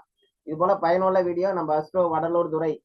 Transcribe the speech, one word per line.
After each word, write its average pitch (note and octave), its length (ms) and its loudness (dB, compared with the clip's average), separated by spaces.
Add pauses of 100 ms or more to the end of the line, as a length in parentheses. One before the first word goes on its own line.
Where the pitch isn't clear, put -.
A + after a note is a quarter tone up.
(420)
இது D#3 140 -8
போல F#3 200 2
பயனுள்ள F#3 460 2
வீடியோ F3 300 -2
நம்ம D#3 260 0
அஸ்ட்ரோ D#3 220 -2
வடலூர் E3+ 500 0
துரை D#3 340 -2